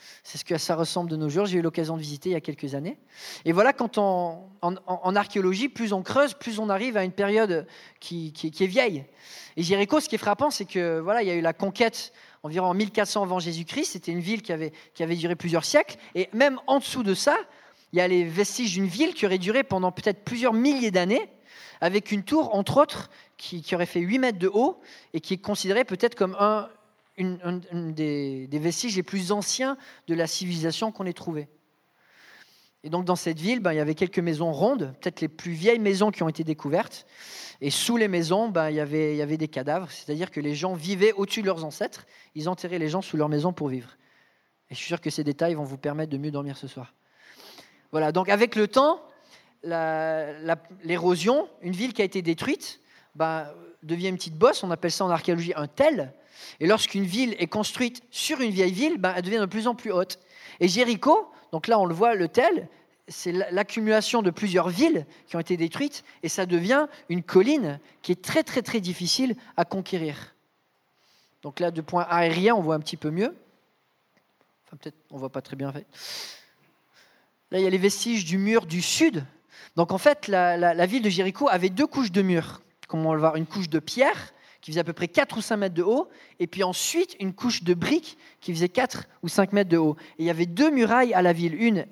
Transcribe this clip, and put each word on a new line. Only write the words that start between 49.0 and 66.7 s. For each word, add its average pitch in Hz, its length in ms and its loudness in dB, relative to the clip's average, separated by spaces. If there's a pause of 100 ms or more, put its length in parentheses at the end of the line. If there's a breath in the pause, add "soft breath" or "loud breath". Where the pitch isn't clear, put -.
la, 160 800 -2
la, 165 160 -2 (260)
l'érosion, 180 640 2 (140)
une 180 100 -4
ville 220 220 -4
qui 214 80 0
a - 20 0
été 185 180 -4
détruite, 170 580 -4 (340 soft breath)
ben, 160 320 -2 (380)
devient 170 240 -4
une 185 80 -2
petite 165 200 -10
bosse, 226 280 4
on 180 80 -4
appelle 165 180 -2
ça 190 140 -2
en 180 60 2
archéologie 170 440 -2
un 147 140 -6
tell. 240 440 0 (460 loud breath)
Et 156 80 0
lorsqu'une 196 380 2
ville 214 340 -2
est 170 80 -2
construite 226 640 -4
sur - 300 -4
une 233 100 0
vieille 185 220 2
ville, 294 260 0
ben, 185 180 0
elle 180 60 -2
devient 202 160 -2
de 202 80 0
plus 214 220 -4
en 240 80 -2
plus 220 160 -6
haute. 185 260 -2 (400 loud breath)
Et 180 80 4
Jéricho, 240 640 2 (220 loud breath)
donc 160 160 -4
là 226 100 4
on 190 80 2
le 170 80 -2
voit, 220 220 4
le 175 100 0
tell, 302 420 2 (380 soft breath)
c'est - 240 -8
l'a-, 180 220 -2
l'accumulation 214 720 0
de 180 80 2
plusieurs 180 380 0
villes 190 380 2 (220 loud breath)
qui - 80 -6
ont 170 40 -2
été 180 160 -2
détruites, 170 460 -4 (220 loud breath)
et 160 40 -4
ça 185 180 -2
devient 208 420 2 (200 loud breath)